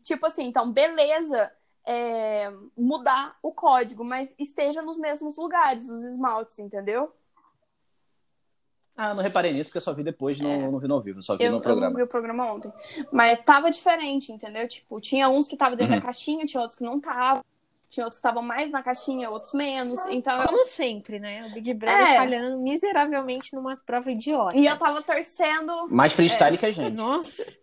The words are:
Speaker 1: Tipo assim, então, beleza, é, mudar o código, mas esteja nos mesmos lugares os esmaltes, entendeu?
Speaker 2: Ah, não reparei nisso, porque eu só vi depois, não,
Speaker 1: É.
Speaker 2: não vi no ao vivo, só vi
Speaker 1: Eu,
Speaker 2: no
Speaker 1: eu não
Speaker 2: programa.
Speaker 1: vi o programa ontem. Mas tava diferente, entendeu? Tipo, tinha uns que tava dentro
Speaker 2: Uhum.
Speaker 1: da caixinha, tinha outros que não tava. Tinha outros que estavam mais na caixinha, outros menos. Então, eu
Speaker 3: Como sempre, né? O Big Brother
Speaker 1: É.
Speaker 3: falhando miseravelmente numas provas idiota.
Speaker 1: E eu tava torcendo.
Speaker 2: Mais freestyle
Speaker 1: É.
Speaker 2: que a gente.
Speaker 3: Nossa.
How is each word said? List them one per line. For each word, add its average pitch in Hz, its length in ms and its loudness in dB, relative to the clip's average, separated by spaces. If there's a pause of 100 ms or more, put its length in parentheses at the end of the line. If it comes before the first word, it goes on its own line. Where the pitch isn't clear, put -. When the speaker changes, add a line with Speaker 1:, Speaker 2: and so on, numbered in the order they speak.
Speaker 1:
Tipo 320 240 -2
assim, 320 180 -2
então, 247 260 0
beleza, 302 800 2 (340)
é, 226 640 -2 (280)
mudar 247 680 0
o 311 80 -4
código, 247 540 2
mas 262 340 -6
esteja 294 440 -2
nos 320 140 -8
mesmos 302 400 -6
lugares 302 520 0
os 233 160 -12
esmaltes, 240 560 -4
entendeu? 208 520 -4 (1900)
Speaker 2:
Ah, 208 140 -2
não 196 80 -4
reparei 180 300 2
nisso, 143 180 -6
porque - 60 -8
eu 131 60 -6
só 160 120 -4
vi 143 80 -8
depois, 143 380 -4
não, 147 100 -2
Speaker 1:
É. 139 180 -2
Speaker 2:
não 135 120 -4
vi 139 80 -6
no - 60 2
ao 269 60 2
vivo, 196 220 -10
só 196 140 -2
vi 240 80 2
Speaker 1:
Eu, 240 80 4
Speaker 2:
no 233 60 0
Speaker 1:
eu - 0 -
não - 40 -8
Speaker 2:
programa. 240 340 2
Speaker 1:
vi 247 60 0
o 240 60 -2
programa 233 440 -4
ontem. 208 200 -12 (400)
Mas 233 280 6
tava 302 300 8
diferente, 302 600 0
entendeu? 220 340 -8
Tipo, - 340 -12
tinha 269 280 2
uns 277 180 4
que 277 100 -10
tava 254 200 2
dentro 233 180 2
Speaker 2:
Uhum. 202 60 2
Speaker 1:
da - 60 -6
caixinha, 302 380 -6
tinha 285 160 -4
outros 233 160 -6
que - 80 -8
não 247 160 -4
tava. 262 440 0 (440)
Tinha 240 160 -6
outros 226 160 -10
que - 60 0
estavam 233 160 0
mais 254 300 -4
na 269 100 -2
caixinha, 254 480 -4
outros 214 220 -10
menos. 269 540 -4
Então, 254 360 -2
eu 262 60 2
Speaker 3:
Como 480 160 4
sempre, 214 560 -6
né? 208 260 -12
O 220 80 -14
Big 226 200 -6
Brother 220 220 2 (120)
Speaker 1:
É. 277 80 8
Speaker 3:
falhando 247 420 2
miseravelmente 277 960 -2
numas 262 260 -8
provas 247 320 -4
idiota. 226 440 0
Speaker 1:
E 285 100 8
eu 294 100 2
tava 302 240 0
torcendo. 320 880 -2
Speaker 2:
Mais 139 240 6
freestyle 170 440 6
Speaker 1:
É. - 20 0
Speaker 2:
que - 80 -2
a 214 60 2
gente. 175 240 -4
Speaker 3:
Nossa. 294 480 -4 (180)